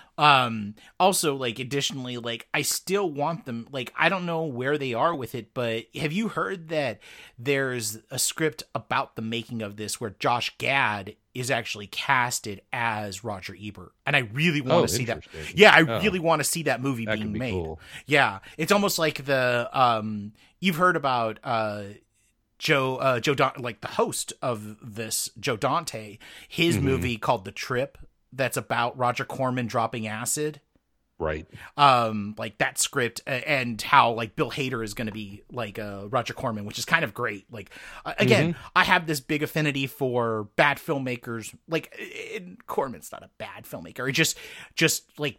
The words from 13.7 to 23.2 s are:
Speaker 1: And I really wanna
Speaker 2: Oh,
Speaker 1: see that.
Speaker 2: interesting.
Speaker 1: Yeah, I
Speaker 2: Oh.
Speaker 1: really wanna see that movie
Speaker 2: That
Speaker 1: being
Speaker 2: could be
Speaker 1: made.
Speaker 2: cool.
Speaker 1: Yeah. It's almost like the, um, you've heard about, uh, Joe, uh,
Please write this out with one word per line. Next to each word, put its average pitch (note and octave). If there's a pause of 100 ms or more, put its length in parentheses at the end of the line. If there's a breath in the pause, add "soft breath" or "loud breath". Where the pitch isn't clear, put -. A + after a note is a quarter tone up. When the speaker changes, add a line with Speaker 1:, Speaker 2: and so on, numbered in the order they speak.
Speaker 1:
And D3
I B2
really D3
wanna C#3+
Speaker 2:
Oh, A#2
Speaker 1:
see A#2
that. A2+
Speaker 2:
interesting. -
Speaker 1:
Yeah, G3+
I D#3
Speaker 2:
Oh. A2+
Speaker 1:
really F#3+
wanna D#3+
see E3
that B2+
movie B2
Speaker 2:
That A2
Speaker 1:
being G#2+
Speaker 2:
could G#2
be A2
Speaker 1:
made. A#2+
Speaker 2:
cool. E2 (260 loud breath)
Speaker 1:
Yeah. B2 (160 loud breath)
It's D#3+
almost G3+
like D#3
the, B2
um, A2 (260 soft breath)
you've F3
heard F3
about, B2
uh, G#2+ (720)
Joe, C3
uh, B2+